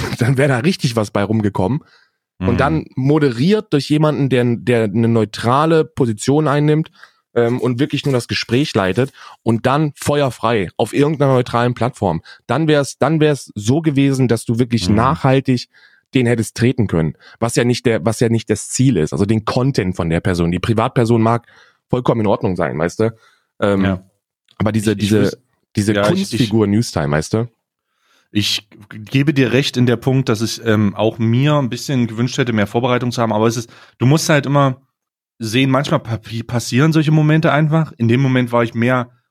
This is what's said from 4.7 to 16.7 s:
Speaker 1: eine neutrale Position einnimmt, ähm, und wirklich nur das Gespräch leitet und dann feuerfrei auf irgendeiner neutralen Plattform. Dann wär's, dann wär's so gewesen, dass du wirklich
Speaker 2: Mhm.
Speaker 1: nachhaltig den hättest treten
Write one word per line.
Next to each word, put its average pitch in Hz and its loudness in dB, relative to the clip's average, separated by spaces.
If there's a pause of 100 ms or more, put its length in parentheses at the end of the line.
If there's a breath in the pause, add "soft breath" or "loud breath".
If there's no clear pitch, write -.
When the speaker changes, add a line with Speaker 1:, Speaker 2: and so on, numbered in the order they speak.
Speaker 1:
eine 113 0
neutrale 127 0
Position 143 0
einnimmt, 151 0 (460 soft breath)
ähm, 117 0
und 120 -2
wirklich 143 -4
nur 143 0
das 120 -2
Gespräch 120 -2
leitet 104 0 (320 loud breath)
und 113 0
dann 147 0
feuerfrei 120 -2
auf 113 -4
irgendeiner 143 2
neutralen 123 0
Plattform. 101 -2 (240 loud breath)
Dann 151 -2
wär's, 143 0
dann 151 0
wär's 151 0
so 117 0
gewesen, 139 2
dass 113 0
du 113 -2
wirklich 117 0
Speaker 2:
Mhm. 104 4
Speaker 1:
nachhaltig 131 0 (480 soft breath)
den 127 2
hättest 117 0
treten 117 0